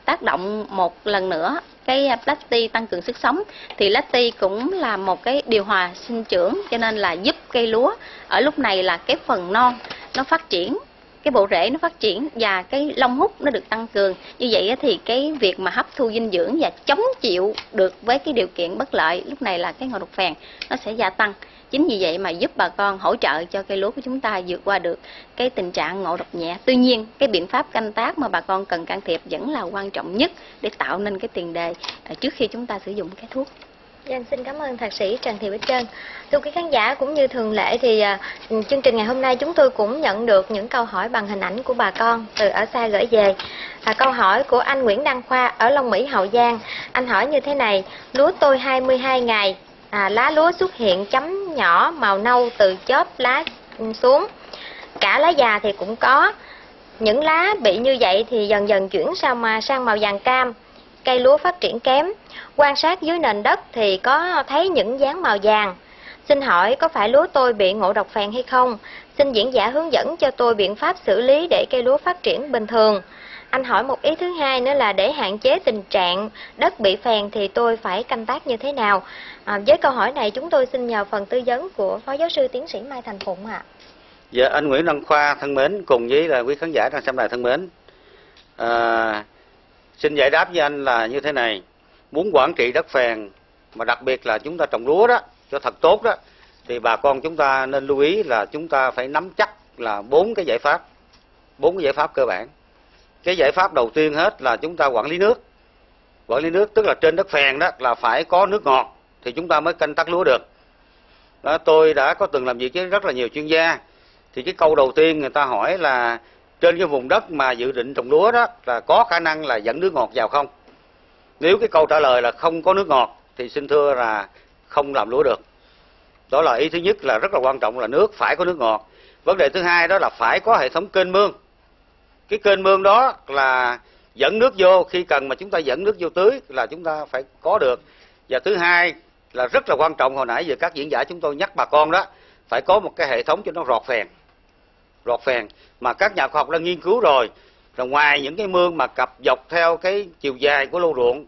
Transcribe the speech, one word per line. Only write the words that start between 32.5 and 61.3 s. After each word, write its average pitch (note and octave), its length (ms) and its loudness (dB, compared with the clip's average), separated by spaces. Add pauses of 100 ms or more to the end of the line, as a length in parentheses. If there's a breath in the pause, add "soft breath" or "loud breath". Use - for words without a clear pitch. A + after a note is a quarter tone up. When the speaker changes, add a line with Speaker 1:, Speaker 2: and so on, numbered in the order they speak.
Speaker 1:
ta G#3 200 -8
sử F#3+ 60 -10
dụng G3 240 -8
cái - 160 -20
thuốc. C4 160 -8 (580)
Speaker 2:
Vâng, B3+ 260 -8
xin B3+ 120 -6
cảm C#4 160 -12
ơn C4+ 180 -8
Thạc A3+ 160 -8
sĩ G#3 280 -2
Trần A3 180 -6
Thị G#3+ 100 -6
Bích G#3 180 -8
Trân. B3+ 180 0 (460 loud breath)
Thưa C#4+ 80 4
quý D4 120 -8
khán E4+ 180 -6
giả, B3 260 2
cũng C#4 180 -4
như C#4+ 140 2
thường A#3+ 240 -2
lệ G#3+ 260 0
thì, A#3 220 2
à, G3+ 200 2 (300 loud breath)
chương A3+ 320 -2
trình B3+ 140 4
ngày G#3+ 100 0
hôm B3+ 160 -2
nay C4 140 2
chúng C#4+ 180 -4
tôi C#4 160 6
cũng B3+ 320 -2
nhận A3 240 -2
được G3 260 4
những G#3 160 -6
câu A#3+ 180 -2
hỏi G#3 240 -4
bằng A3+ 180 -4
hình G3+ 120 -6
ảnh F#3+ 240 -6
của B3+ 100 -4
bà A3+ 180 0
con A3+ 340 0 (140)
từ G#3+ 100 4
ở G#3 240 0
xa A#3 140 -2
gửi G#3 240 2
về. G3+ 240 4 (480 loud breath)
À, A3 100 0
câu C4 180 2
hỏi A#3 320 4
của B3 160 2
anh C4+ 240 0
Nguyễn A3+ 200 2
Đăng C4 180 -2
Khoa B3+ 260 0
ở A3 220 2
Long C4+ 200 2
Mỹ, G#3+ 160 0
Hậu A3+ 220 0
Giang. A#3 320 2 (320 loud breath)
Anh B3+ 160 -2
hỏi A3+ 200 0
như D4 120 2
thế C#4+ 160 -4
này: G#3 280 2 (300 loud breath)
"Lúa C#4+ 260 4
tôi C#4 180 6
hai C4 240 0
mươi C4 160 2
hai C4 240 0
ngày, G#3 360 0 (320)
à, G3+ 200 -2
lá A#3+ 220 2
lúa D#4+ 200 4
xuất F#4 240 -4
hiện G3 300 0
chấm E4 500 -4
nhỏ G#3 420 4
màu G3+ 200 0
nâu A#3+ 400 2
từ F#3+ 180 4 (100)
chóp D4 340 0
lá, C4 240 0 (340)
ừ, A3 160 -8
xuống. C#4 340 4 (720 loud breath)
Cả G3+ 200 2
lá D#4 100 4
già A#3+ 300 2
thì G#3 120 -2
cũng G3 240 -8
có. D4 380 4 (640 loud breath)
Những A3 240 2
lá E4 380 2
bị G3+ 160 2
như B3+ 220 0
vậy G#3 300 2
thì G#3+ 180 -2
dần G3+ 220 0
dần G3 200 2
chuyển G3+ 260 -2
sang C4 260 -2
mà, A3 200 -2
sang C4 240 -2
màu A3 160 2
vàng G3+ 180 -2
cam. B3+ 340 0 (500 loud breath)
Cây B3+ 160 2
lúa C4 180 6